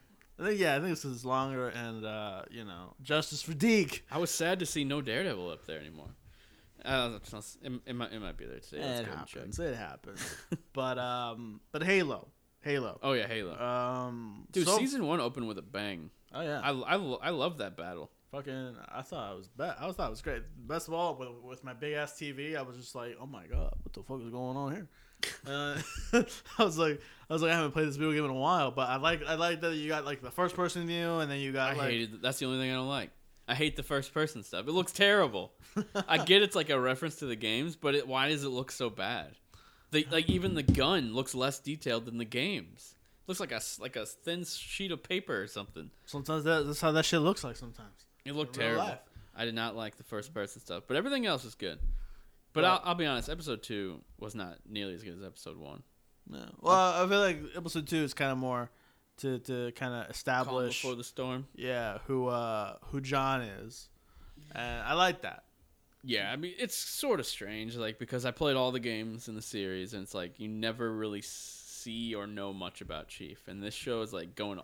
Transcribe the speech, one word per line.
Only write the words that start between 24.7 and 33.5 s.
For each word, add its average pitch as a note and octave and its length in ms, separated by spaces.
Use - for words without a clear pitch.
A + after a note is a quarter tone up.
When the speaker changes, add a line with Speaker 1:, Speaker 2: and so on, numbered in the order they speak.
Speaker 1:
here?" F3+ 200
Speaker 2:
<laughs> - 40
Speaker 1:
Uh, C#3+ 320
<laughs> A#3+ 120
I A3 60
was D#3+ 120
like, D#3 240
I - 20
was D#3+ 80
like, E3 120
"I - 20
haven't D#3 160
played D#3 180
this C#3 80
video D#3 160
game D3+ 120
in C#3 60
a C3 40
while," C#3+ 380
but C3 180
I C3 60
like, D#3 300
I D#3+ 100
like E3+ 260
that E3 140
you D3+ 120
got, D3+ 160
like, C#3+ 180
the B2 80
first F3+ 260
person F3 300
view, E3+ 340
and D3 100
then C#3 100
you C#3 120
got, C3+ 220
Speaker 2:
I B2+ 40
Speaker 1:
like, C3+ 120
Speaker 2:
hated A#2 200
th-, G#2+ 120
that's C3+ 160
the C3+ 80
only C3 120
thing C3 120
I C3 40
don't C3 140
like. C3 220
I B2 60